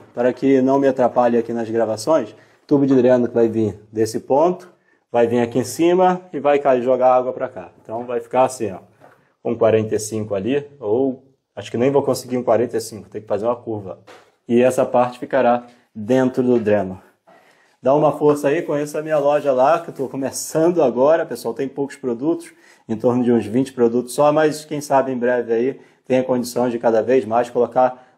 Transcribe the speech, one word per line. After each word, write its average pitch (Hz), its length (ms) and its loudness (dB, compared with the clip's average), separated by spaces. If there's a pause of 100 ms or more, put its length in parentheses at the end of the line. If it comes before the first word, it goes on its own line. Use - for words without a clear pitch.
(140)
para 123 180 0
que 135 300 2
não 135 160 2
me 139 100 2
atrapalhe 123 500 2
aqui 117 140 -2
nas 117 160 -6
gravações. 113 680 -2 (320)
Tubo 143 180 2
de 135 100 2
dreno 123 320 4
que 117 60 -10
vai 117 160 2
vir 107 420 -4
desse 110 260 -2
ponto, 156 540 0 (400)
vai 120 160 2
vir 120 140 0
aqui 120 180 -2
em 120 40 -2
cima 175 580 2 (100)
e 147 80 -8
vai 143 180 2
cair, 135 240 2
jogar 127 320 2
água 127 200 0
pra 127 160 -8
cá. 90 200 -16 (120)
Então 117 240 -10
vai 123 160 -6
ficar 123 240 0
assim, 113 260 -6
ó, 87 80 -14 (640)
um 120 100 -4
quarenta 110 420 2
e 107 40 -2
cinco 107 340 -6
ali, 120 320 -2 (140)
ou 123 420 -2 (320)
acho 104 160 -14
que - 60 -8
nem 123 160 2
vou 139 100 2
conseguir 123 360 -4
um 123 60 -4
quarenta 117 340 0
e - 20 -2
cinco, 101 300 -12
tem 107 120 -12
que - 60 -20
fazer 104 180 -4
uma 120 120 -2
curva. 107 420 -10 (480)
E 120 140 4
essa 127 240 2
parte 123 340 0
ficará 123 480 0 (260)
dentro 127 480 0
do 123 160 2
dreno. 101 440 -2 (840)
Dá 127 100 4
uma 147 200 2
força 147 340 0
aí, 143 140 0
conheça 151 380 -6
a - 20 -6
minha 156 160 -2
loja 143 340 0
lá, 135 280 2
que 165 100 -12
eu 139 40 -16
tô 131 140 -6
começando 160 760 -2
agora, 143 440 2
pessoal, 117 280 -8
tem 139 140 -6
poucos 139 300 -8
produtos, 139 560 -4 (340)
em 113 80 -4
torno 123 260 0
de 120 120 2
uns 113 120 2
vinte 123 280 -2
produtos 120 400 0
só, 147 180 2
mas 151 320 0
quem 147 160 -10
sabe 135 320 0
em 127 60 -6
breve 120 340 -2
aí 123 300 -2 (260)
tenha 127 160 2
condições 123 480 -2
de 117 80 -6
cada 113 220 2
vez 117 240 2
mais 107 240 -2
colocar 127 580 0 (100)